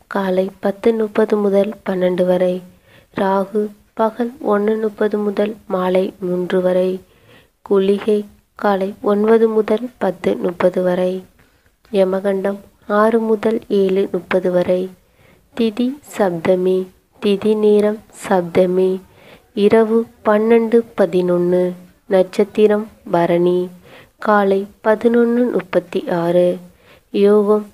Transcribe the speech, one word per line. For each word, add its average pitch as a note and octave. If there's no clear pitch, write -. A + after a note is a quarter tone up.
காலை F#3+
பத்து G3+
முப்பது G#3+
முதல் G3+
பன்னெண்டு F3+
வரை. F3+
ராகு G3
பகல் A3+
ஒண்ணு G#3
முப்பது G#3+
முதல் G#3
மாலை F#3
மூன்று F3+
வரை. F#3
குளிகை G3+
காலை G3
ஒன்பது G#3+
முதல் A3
பத்து F#3+
முப்பது F#3
வரை. F#3
யமகண்டம் G3
ஆறு A3
முதல் A3
ஏழு G3
முப்பது F3+
வரை. F3+
திதி A#3+
சப்தமி. F#3
திதி G#3
நேரம் G#3+
சப்தமி. F#3
இரவு A3+
பன்னெண்டு A3+
பதினொன்னு. F3+
நட்சத்திரம் G#3
பரணி. F3
காலை G3+
பதினொன்னு A#3
முப்பத்தி -
ஆறு. F3+
யோகம் G#3